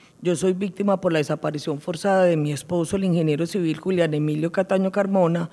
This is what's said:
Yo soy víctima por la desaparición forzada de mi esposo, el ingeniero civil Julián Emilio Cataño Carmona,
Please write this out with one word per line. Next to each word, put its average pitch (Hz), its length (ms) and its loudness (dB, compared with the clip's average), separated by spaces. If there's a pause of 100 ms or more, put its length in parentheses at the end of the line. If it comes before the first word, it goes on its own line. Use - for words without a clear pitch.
(220)
Yo 175 140 0
soy 185 180 0
víctima 196 480 -2
por 180 100 0
la 160 80 2
desaparición 151 640 -4
forzada 190 420 2
de 175 140 4
mi 147 160 0
esposo, 170 420 -4
el 196 80 -2
ingeniero 165 440 2
civil 160 300 -2
Julián 170 360 0
Emilio 151 380 -2
Cataño 190 400 0
Carmona, 185 600 0